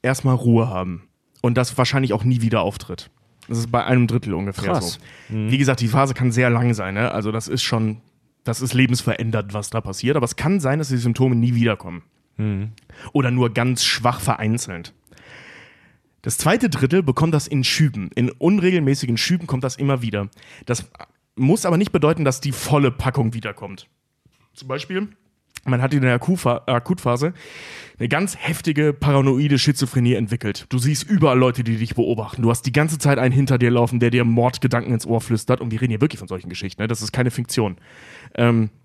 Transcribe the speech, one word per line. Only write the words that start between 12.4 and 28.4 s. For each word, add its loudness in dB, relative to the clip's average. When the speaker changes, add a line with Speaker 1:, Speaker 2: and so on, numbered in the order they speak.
Speaker 1:
Oder 2
nur 2
ganz 0
schwach 0
vereinzelt. -4
Das -6
zweite 2
Drittel 2
bekommt 2
das 0
in 0
Schüben. 0
In 2
unregelmäßigen 2
Schüben -2
kommt -4
das -4
immer 0
wieder. -4
Das -4
muss 4
aber 2
nicht 0
bedeuten, 2
dass 0
die -4
volle 2
Packung -2
wiederkommt. -10
Zum -18
Beispiel, -6
man 0
hat 0
in 2
der 2
Akutfa-, 0
Akutphase -2
eine -2
ganz -2
heftige 0